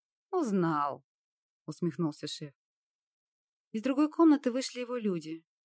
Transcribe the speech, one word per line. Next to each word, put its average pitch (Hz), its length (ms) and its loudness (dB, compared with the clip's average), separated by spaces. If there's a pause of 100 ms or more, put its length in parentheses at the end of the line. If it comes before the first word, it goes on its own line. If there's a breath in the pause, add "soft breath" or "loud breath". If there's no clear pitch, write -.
(300)
«Узнал», 165 760 0 (640)
усмехнулся 156 600 -4
шеф. 147 280 -12 (1160)
Из 220 100 -6
другой 277 280 2
комнаты 302 420 6
вышли 247 280 -4
его 247 160 -6
люди 165 480 -4 (200)